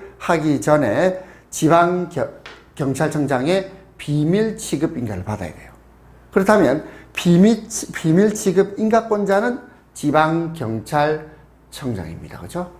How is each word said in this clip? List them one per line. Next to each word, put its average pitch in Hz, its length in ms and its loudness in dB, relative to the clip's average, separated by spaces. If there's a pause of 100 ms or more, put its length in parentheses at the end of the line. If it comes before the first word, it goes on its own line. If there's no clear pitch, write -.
(200)
하기 156 420 0
전에 151 640 2 (260)
지방 175 600 2
겨-, - 200 -4 (460)
경찰청장의 151 960 -2 (260)
비밀 180 600 0
취급 156 400 -4
인가를 104 260 -6
받아야 95 280 -8
돼요. - 200 -20 (600)
그렇다면 185 520 4 (300)
비밀, 196 500 4 (320)
비밀 196 400 2
취급 190 420 0
인가권자는 220 840 0 (360)
지방경찰청장입니다. 147 2500 -4
그죠? 180 280 -8 (100)